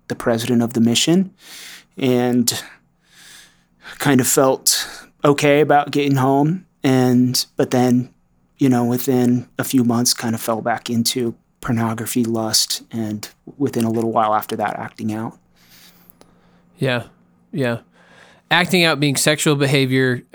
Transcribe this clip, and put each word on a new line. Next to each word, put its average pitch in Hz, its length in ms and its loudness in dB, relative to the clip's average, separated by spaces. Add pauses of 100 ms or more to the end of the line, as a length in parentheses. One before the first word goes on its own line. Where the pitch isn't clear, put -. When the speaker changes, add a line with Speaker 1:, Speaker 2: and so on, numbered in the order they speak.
Speaker 1:
the 120 60 -8
president 117 460 0
of 117 120 -2
the 113 80 2
mission, 160 520 2 (640)
and 123 640 0 (1400)
kind 139 240 4
of 123 60 -2
felt - 800 0 (160)
okay 147 380 4
about 143 300 2
getting 143 260 0
home. 143 480 0 (180)
And, 127 600 2 (100)
but 135 160 0
then, 123 380 2 (480)
you 139 120 2
know, 120 140 2
within 123 640 0 (100)
a 127 60 -4
few 127 200 2
months, 120 300 0
kind 113 220 -4
of 110 60 -8
fell 110 200 -4
back 113 280 -4
into 117 460 -2 (260)
pornography, 113 640 -2
lust, 113 680 -4
and 107 380 -8 (280)
within 120 280 -2
a 113 40 -2
little 113 220 -2
while 110 240 0
after 107 220 -6
that, 104 200 -4
acting 110 360 -8
out. 110 240 -8 (1400)
Speaker 2:
Yeah, 123 260 -2 (480)
yeah. 120 280 -4 (720)
Acting 175 320 2
out 156 160 2
being 143 160 0
sexual 151 400 0
behavior, 131 680 0 (120)